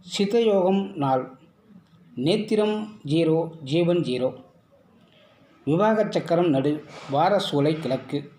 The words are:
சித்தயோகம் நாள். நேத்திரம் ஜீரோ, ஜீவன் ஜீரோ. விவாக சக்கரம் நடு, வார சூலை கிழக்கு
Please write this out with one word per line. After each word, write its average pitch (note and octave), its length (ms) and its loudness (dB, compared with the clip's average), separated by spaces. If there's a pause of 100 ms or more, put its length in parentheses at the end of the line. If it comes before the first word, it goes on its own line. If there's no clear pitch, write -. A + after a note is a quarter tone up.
(140)
சித்தயோகம் G3 680 2 (140)
நாள். C3+ 280 0 (920)
நேத்திரம் G#3+ 600 0 (300)
ஜீரோ, D#3+ 320 2 (260)
ஜீவன் E3+ 380 0
ஜீரோ. B2+ 300 -2 (1400)
விவாக G#3+ 420 2
சக்கரம் E3+ 460 2
நடு, C3+ 180 2 (380)
வார D#3+ 280 4
சூலை D3+ 360 0
கிழக்கு C3 440 -4 (200)